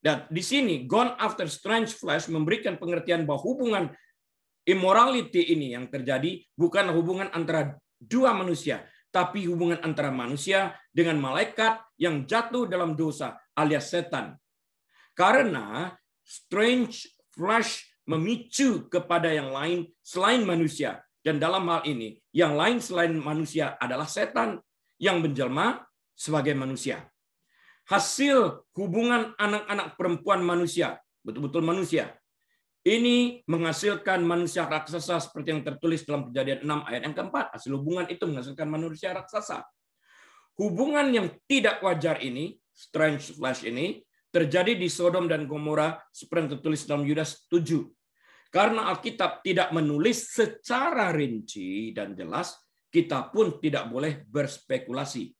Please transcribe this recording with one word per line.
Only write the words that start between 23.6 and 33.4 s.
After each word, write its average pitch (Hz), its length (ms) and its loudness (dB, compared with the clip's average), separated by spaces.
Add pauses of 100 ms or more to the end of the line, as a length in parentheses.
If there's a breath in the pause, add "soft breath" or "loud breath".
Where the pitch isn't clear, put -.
adalah 127 240 -2
setan 214 560 -2 (400)
yang 180 240 2
menjelma 143 560 0 (320)
sebagai 151 400 -2
manusia. 135 480 -4 (880 soft breath)
Hasil 214 880 2
hubungan 226 640 0
anak-anak 202 560 -2
perempuan 180 480 2
manusia, 170 560 0 (240)
betul-betul 139 400 -4
manusia, 165 480 0 (720)
ini 240 640 4